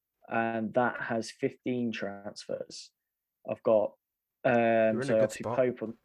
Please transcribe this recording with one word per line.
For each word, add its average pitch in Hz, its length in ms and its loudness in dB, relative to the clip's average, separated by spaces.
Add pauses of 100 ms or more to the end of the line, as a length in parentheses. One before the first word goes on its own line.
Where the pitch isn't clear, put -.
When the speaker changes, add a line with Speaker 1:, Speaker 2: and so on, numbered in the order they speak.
(300)
Speaker 1:
and 113 440 -2
that 123 260 2
has 113 300 -4
fifteen 123 640 -4
transfers. - 1000 -10 (580)
I've - 140 -6
got, 110 300 4 (540)
um, 131 100 4
Speaker 2:
You're 113 380 4
in 117 60 0
a 127 40 -2
Speaker 1:
so 135 100 0
Speaker 2:
good 110 80 4
Speaker 1:
obviously 107 220 0
Speaker 2:
spot. 113 140 -2
Speaker 1:
Pope 127 260 0
on, 113 100 -8 (120)